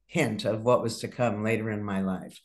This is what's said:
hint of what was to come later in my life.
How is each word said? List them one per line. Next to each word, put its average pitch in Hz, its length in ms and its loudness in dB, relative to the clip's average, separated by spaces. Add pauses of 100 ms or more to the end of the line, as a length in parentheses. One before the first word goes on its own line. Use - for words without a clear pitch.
hint 107 380 0
of 110 180 0
what 123 200 6
was 113 160 -4
to 110 100 -6
come 107 360 0
later 110 260 0
in 104 140 -4
my 98 160 -2
life. 92 440 -4